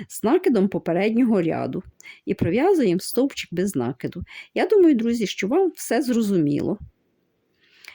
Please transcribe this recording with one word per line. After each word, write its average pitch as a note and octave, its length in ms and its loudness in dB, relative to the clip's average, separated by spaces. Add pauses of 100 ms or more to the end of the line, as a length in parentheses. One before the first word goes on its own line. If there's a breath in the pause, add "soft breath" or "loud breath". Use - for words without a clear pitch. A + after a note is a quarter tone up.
з - 160 -14
накидом A#3+ 440 2
попереднього G3+ 760 0
ряду C#3+ 420 -4 (420 loud breath)
і G3 80 -4
пров'язуємо A3+ 680 2
стовпчик - 540 -4
без F#3 220 -2
накиду. C#3 480 -4 (300 loud breath)
Я - 140 0
думаю, F#4 280 6
друзі, A3+ 320 0
що - 200 -6
вам E4 280 2
все - 260 -2
зрозуміло, G3+ 760 0 (1160 loud breath)